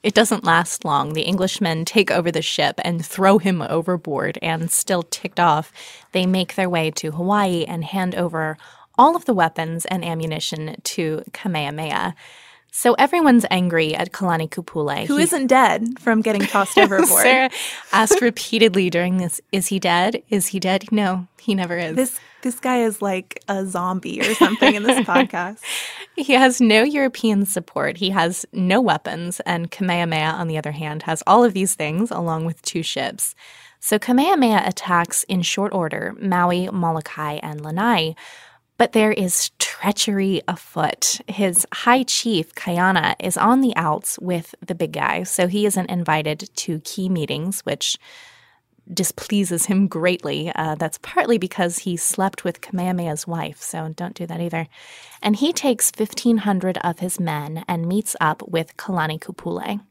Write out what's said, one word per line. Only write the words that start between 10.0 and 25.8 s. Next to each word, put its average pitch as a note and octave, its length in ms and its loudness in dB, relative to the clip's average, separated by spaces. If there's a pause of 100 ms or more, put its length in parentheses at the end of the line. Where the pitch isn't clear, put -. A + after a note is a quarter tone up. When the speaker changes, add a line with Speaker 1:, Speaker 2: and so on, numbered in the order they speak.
Speaker 1:
ammunition D#3+ 800 -6
to D#3 380 -4 (100)
Kamehameha. D3+ 840 -4 (560)
So A#3+ 220 2
everyone's C4+ 560 6
angry E3+ 460 2
at F3 160 -4
Kalani E3 360 -2
Kupule. D3+ 600 -4
Speaker 2:
Who C#4+ 100 0
Speaker 1:
He D4+ 60 4
Speaker 2:
isn't E4+ 240 0
dead A#3 520 4
from A3 220 2
getting G#3+ 200 0
tossed G3+ 360 0
Speaker 1:
<laughs> - 0 -
Speaker 2:
overboard. G3+ 440 4
Speaker 1:
Sarah C4 280 6 (420)
asked A3 300 4
repeatedly A3 680 2
during F3+ 280 0
this, F3+ 240 -4 (100)
"Is G3 160 -2
he F#3+ 120 -2
dead? F3+ 500 2
Is G3+ 180 0
he F#3+ 120 -4
dead?" F#3 320 -2
No, F#3 360 0 (120)
he G3+ 160 -2
never F3 200 -2
is. E3 200 -4
Speaker 2:
This, B3+ 240 -2 (240)
this A#3+ 160 -4
guy B3 220 0
is A3 200 -2
like F#3 460 -4
a G3 180 -4
zombie F#3 560 -4
or G#3+ 140 0
something A#3+ 400 4
in G#3 80 -4
this B3+ 160 4
Speaker 1:
<laughs> G#3 80 -2
Speaker 2:
podcast. F#3+ 540 0 (540)